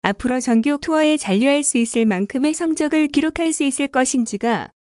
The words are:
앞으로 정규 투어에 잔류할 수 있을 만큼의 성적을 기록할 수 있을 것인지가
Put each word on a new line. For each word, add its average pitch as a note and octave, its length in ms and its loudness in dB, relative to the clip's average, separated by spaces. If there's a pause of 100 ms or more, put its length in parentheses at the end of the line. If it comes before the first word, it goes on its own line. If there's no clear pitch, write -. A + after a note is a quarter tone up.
앞으로 B3 400 -2
정규 B3 400 2
투어에 D4+ 380 2
잔류할 C#4 460 2
수 - 120 -2
있을 A#3 300 0
만큼의 A3 480 0
성적을 D#4 540 0
기록할 D#4 440 0
수 D#4 120 -2
있을 C#4 240 -2
것인지가 A#3 800 -2 (140)